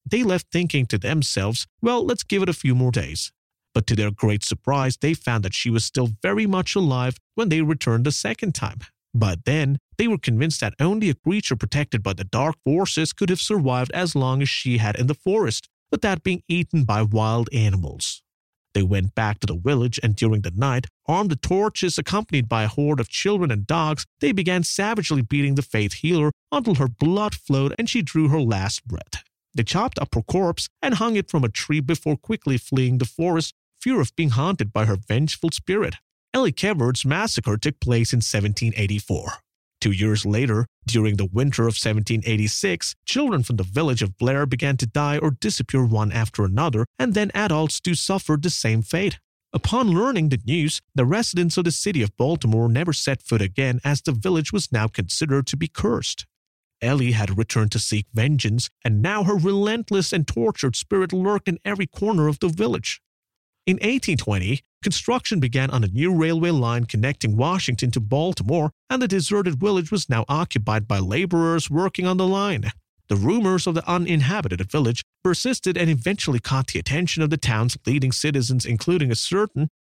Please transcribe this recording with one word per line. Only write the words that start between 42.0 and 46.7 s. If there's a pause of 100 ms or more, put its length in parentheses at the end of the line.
eighty-six, (100)
children
from
the
village
of
Blair
began
to
die
or
disappear
one
after
another, (120)